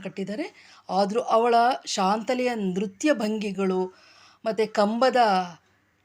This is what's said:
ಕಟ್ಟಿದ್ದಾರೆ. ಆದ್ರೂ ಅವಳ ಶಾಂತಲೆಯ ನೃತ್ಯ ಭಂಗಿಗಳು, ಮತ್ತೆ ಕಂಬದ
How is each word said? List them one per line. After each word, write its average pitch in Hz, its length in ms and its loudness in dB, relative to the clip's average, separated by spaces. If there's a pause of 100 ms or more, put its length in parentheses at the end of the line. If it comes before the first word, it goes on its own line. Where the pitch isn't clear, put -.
ಕಟ್ಟಿದ್ದಾರೆ. 202 720 -10 (160)
ಆದ್ರೂ 202 300 0
ಅವಳ 233 340 2 (300)
ಶಾಂತಲೆಯ 233 720 -2
ನೃತ್ಯ 202 580 -2
ಭಂಗಿಗಳು, 196 840 -2 (460)
ಮತ್ತೆ 220 220 0
ಕಂಬದ 226 500 2 (880)